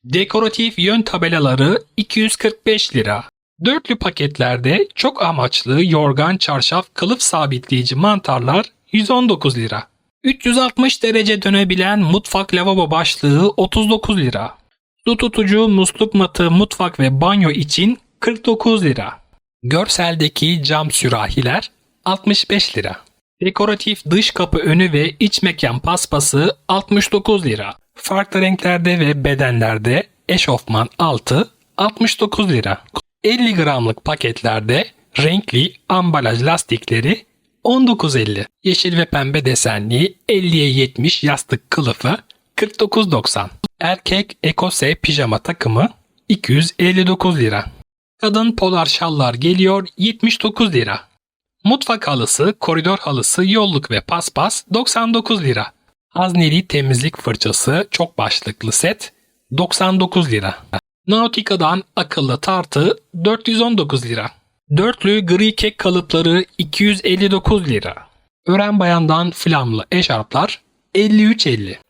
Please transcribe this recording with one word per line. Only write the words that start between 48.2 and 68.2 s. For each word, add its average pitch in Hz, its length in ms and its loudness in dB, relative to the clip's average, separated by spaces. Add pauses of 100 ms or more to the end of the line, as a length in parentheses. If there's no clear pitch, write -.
Kadın 220 360 0
polar 180 300 2
şallar 147 480 0
geliyor 185 520 2 (100)
yetmiş 220 460 0
dokuz 214 300 0
lira. 104 320 -2 (600)
Mutfak 233 440 0
halısı, 143 520 0
koridor 165 380 0
halısı, 143 480 -2
yolluk 196 440 0
ve 104 100 -2
paspas - 640 -4 (100)
doksan 233 400 0
dokuz 226 280 -2
lira. 113 300 -2 (360)
Hazneli 175 580 2
temizlik 135 500 -2
fırçası 135 760 -2
çok - 280 -4
başlıklı 110 540 -4
set - 400 -2 (440)
doksan 185 440 0
dokuz 180 300 0
lira. 101 280 -2 (480)
Nautica'dan 196 800 0 (120)
akıllı 147 440 -2
tartı 180 580 0 (260)
dört 220 240 0
yüz 226 120 0
on 233 180 2
dokuz 139 260 -2
lira. 113 260 -6 (460)
Dörtlü 208 500 0
gri 208 300 2
kek 214 220 -2
kalıpları 175 640 2 (140)
iki 156 260 -2
yüz 208 200 2
elli 190 260 2
dokuz 190 380 2
lira. - 400 -4 (380)